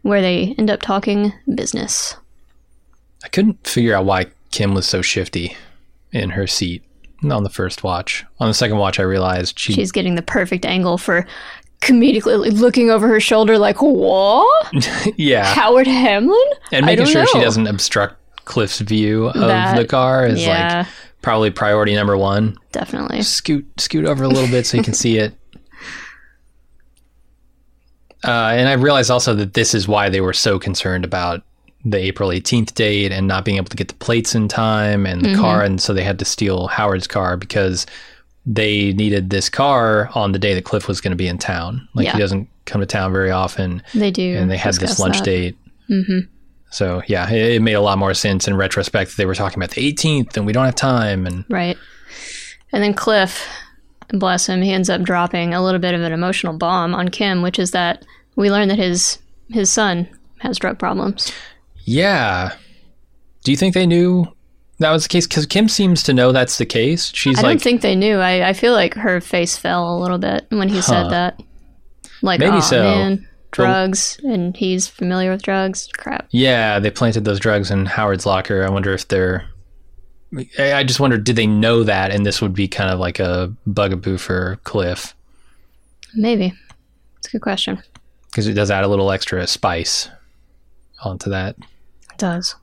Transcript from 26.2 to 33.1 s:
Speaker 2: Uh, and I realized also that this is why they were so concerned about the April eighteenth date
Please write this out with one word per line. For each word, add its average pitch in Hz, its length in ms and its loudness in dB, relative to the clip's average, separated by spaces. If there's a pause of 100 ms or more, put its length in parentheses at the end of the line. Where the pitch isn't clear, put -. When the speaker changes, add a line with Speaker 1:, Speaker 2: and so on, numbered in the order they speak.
Speaker 2:
Uh, 117 300 0
and 127 140 4
I 139 40 4
realized 135 380 4
also 123 240 2
that 101 200 -4
this 117 200 2
is 98 120 0
why 104 220 2
they 95 120 0
were 92 120 0
so 98 260 0
concerned 92 460 -4
about 87 380 -6 (420)
the 104 140 0
April 95 340 -2
eighteenth 110 420 -2
date 101 380 0